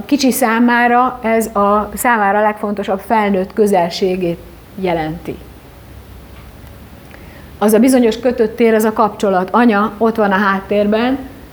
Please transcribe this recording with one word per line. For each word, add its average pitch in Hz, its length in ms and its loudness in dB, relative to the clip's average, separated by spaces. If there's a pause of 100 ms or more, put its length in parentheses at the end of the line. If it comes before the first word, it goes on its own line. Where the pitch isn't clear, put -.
kicsi 269 240 0
számára 240 920 2
ez 226 240 0
a 208 480 0
számára 208 460 2
legfontosabb 208 600 -2
felnőtt 202 520 0
közelségét 185 840 0 (360)
jelenti. 165 600 -6 (2250)
Az 208 140 4
a 214 60 6
bizonyos 247 420 2
kötött 233 360 0
tér, 226 180 2
ez 214 100 2
a 220 80 0
kapcsolat. 202 580 0
Anya 214 480 2
ott 226 180 0
van 202 160 0
a 190 40 2
háttérben, 208 840 0 (340)